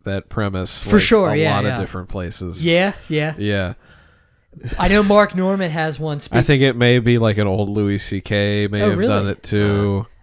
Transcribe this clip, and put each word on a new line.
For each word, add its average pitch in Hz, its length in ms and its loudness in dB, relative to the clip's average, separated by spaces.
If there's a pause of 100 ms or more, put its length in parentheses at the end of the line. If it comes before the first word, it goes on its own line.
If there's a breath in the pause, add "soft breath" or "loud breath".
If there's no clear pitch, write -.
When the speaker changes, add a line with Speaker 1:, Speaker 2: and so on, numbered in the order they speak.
Speaker 1:
that 98 260 -6
premise, 95 540 -4
Speaker 2:
For 208 140 4
Speaker 1:
like, 190 40 4
Speaker 2:
sure, 202 300 4
Speaker 1:
a 143 40 0
Speaker 2:
yeah, 156 200 2
Speaker 1:
lot - 80 0
Speaker 2:
yeah. 131 100 -2
Speaker 1:
of 123 80 -6
different 92 280 -8
places. 90 540 -8
Speaker 2:
Yeah, 175 300 2 (160)
yeah. 151 300 -2
Speaker 1:
Yeah. - 340 -2 (1040 soft breath)
Speaker 2:
I 180 100 2
know 202 140 4
Mark 202 340 4
Norman 185 360 -2
has 156 280 -4
one. 151 180 -6
Speaker 1:
I - 20 -12
Speaker 2:
Speak- 123 260 0
Speaker 1:
think 143 160 4
it 135 140 4
may 120 240 4
be, 120 180 2
like, 110 220 2
an 104 80 2
old 101 220 -2
Louis 101 280 0
C 95 240 -6
K 104 460 0
may 101 160 -4
Speaker 2:
Oh, 104 80 2
Speaker 1:
have - 80 0
Speaker 2:
really? 214 120 0
Speaker 1:
done 101 160 0
it - 140 -6
too. 101 640 0 (180)